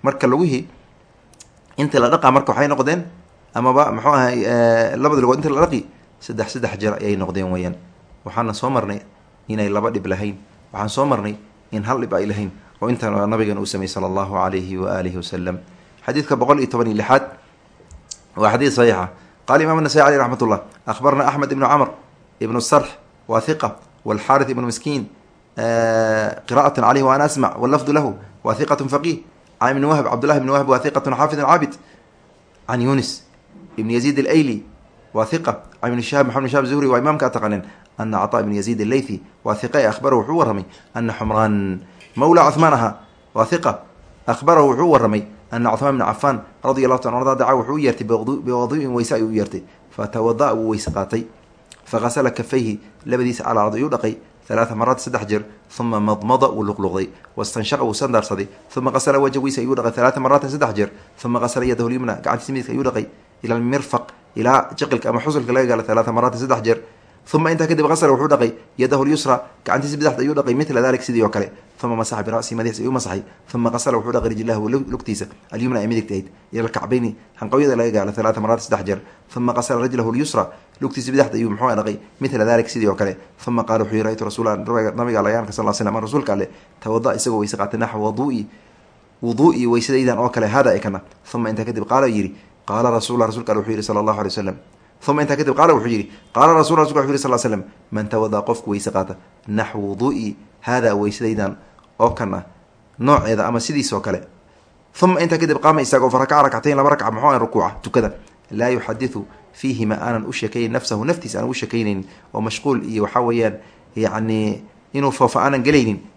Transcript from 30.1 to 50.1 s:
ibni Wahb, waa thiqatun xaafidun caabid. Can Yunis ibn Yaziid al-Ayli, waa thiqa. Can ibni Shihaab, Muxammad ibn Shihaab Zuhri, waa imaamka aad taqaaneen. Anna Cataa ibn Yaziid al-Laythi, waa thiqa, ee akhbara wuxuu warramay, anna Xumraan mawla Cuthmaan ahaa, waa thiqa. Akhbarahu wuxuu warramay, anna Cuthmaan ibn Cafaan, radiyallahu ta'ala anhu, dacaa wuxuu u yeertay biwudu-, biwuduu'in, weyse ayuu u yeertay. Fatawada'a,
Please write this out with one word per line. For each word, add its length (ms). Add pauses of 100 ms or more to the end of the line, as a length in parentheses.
ibni 140
Wahb, 180
waa 80
thiqatun 400
xaafidun 280
caabid. 280 (920)
Can 140
Yunis 420 (520)
ibn 140
Yaziid 300
al-Ayli, 440 (500)
waa 120
thiqa. 380 (180)
Can 100
ibni 120
Shihaab, 240
Muxammad 180
ibn 40
Shihaab 160
Zuhri, 220
waa 120
imaamka 260
aad 80
taqaaneen. 300 (340)
Anna 220
Cataa 220
ibn 120
Yaziid 280
al-Laythi, 400 (220)
waa 120
thiqa, 260
ee 60
akhbara 280
wuxuu 220
warramay, 280 (280)
anna 200
Xumraan 680 (360)
mawla 360
Cuthmaan 220
ahaa, 260 (340)
waa 120
thiqa. 360 (460)
Akhbarahu 500
wuxuu 160
warramay, 320 (260)
anna 200
Cuthmaan 240
ibn 100
Cafaan, 360 (220)
radiyallahu 380
ta'ala 160
anhu, 180
dacaa 200
wuxuu 180
u 60
yeertay 260
biwudu-, 380
biwuduu'in, 500
weyse 220
ayuu 140
u 40
yeertay. 300 (260)
Fatawada'a, 640